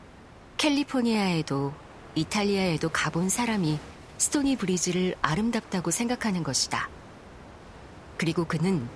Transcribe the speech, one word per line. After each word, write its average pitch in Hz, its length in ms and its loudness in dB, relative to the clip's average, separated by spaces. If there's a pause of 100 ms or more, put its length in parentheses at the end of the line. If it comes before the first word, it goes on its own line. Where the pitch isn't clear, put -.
(580)
캘리포니아에도 208 1160 2 (420)
이탈리아에도 185 720 2
가본 170 400 0
사람이 190 500 2 (380)
스토니 277 380 2
브리지를 180 680 0
아름답다고 196 680 0
생각하는 226 520 0
것이다. - 460 0 (1300)
그리고 165 280 2
그는 160 500 2